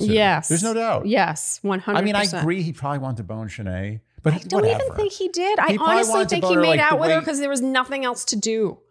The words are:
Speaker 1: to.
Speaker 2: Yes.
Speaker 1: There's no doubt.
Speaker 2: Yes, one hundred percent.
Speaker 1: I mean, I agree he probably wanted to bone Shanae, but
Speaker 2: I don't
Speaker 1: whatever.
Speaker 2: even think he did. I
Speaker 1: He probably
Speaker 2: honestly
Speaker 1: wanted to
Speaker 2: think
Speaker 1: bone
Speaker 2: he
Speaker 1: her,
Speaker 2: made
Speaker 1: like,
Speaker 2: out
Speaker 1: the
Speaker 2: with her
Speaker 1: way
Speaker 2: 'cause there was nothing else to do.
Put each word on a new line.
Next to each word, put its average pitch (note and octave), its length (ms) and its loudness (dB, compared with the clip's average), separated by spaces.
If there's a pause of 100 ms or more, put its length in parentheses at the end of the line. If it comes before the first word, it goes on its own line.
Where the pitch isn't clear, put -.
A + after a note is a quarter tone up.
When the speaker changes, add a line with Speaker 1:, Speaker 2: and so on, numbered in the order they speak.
Speaker 1:
to. - 0 -
Speaker 2:
Yes. G3+ 420 4
Speaker 1:
There's E3 140 2
no A3+ 120 0
doubt. A3+ 320 0
Speaker 2:
Yes, F#3+ 560 0
one F#3+ 180 -2
hundred F#3+ 220 0
percent. G#3 140 0
Speaker 1:
I G3+ 60 2
mean, F#3 140 -2
I - 40 -4
agree E3+ 220 0
he D#3+ 100 -4
probably C#3+ 280 -6
wanted C3 160 -6
to A2 80 -8
bone G#2+ 240 -10
Shanae, G2 520 -6 (220)
but D#3 120 2
Speaker 2:
I F3+ 40 -2
don't G4 240 -2
Speaker 1:
whatever. A#4 220 2
Speaker 2:
even C5+ 120 -6
think G#4 160 -2
he F#4 160 -6
did. F#4+ 300 0
I A3 140 2
Speaker 1:
He G#3+ 60 2
probably D#4+ 180 2
Speaker 2:
honestly A3 160 2
Speaker 1:
wanted - 120 2
to - 40 -2
Speaker 2:
think - 140 0
Speaker 1:
bone F#3 80 2
Speaker 2:
he F3+ 60 4
Speaker 1:
her, F3 60 4
Speaker 2:
made D#3+ 60 4
Speaker 1:
like, D#3 120 4
Speaker 2:
out D4+ 100 4
Speaker 1:
the D4+ 80 4
Speaker 2:
with D#4+ 120 2
her D#4+ 80 4
Speaker 1:
way D#4 60 -2
Speaker 2:
'cause C#4+ 160 -2
there C#4+ 100 -2
was C4 120 -2
nothing C4 420 -2
else A#3+ 220 -4
to A3+ 100 -2
do. A3 420 -2 (120)